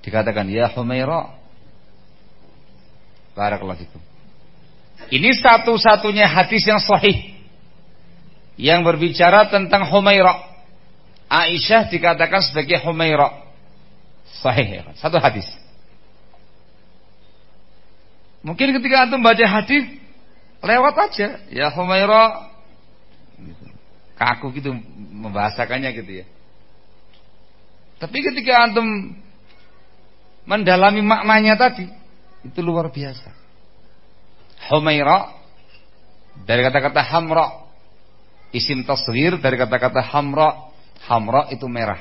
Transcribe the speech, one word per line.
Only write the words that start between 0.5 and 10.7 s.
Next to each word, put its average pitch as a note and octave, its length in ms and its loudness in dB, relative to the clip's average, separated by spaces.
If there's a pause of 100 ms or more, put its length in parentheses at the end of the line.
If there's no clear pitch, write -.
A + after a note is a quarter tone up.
"Ya A#2 220 0
Humaira." C3 640 -4 (2000)
Barakallahu G2 420 -4
fikum. F2 220 -18 (1080)
Ini E3 220 2 (100)
satu-satunya A3 800 4
hadis F#3 400 2
yang G#3+ 160 2
sahih - 560 0 (1200)
yang D3+ 300 2
berbicara F3 680 4
tentang G3 400 2
Humaira. G3 480 4 (880)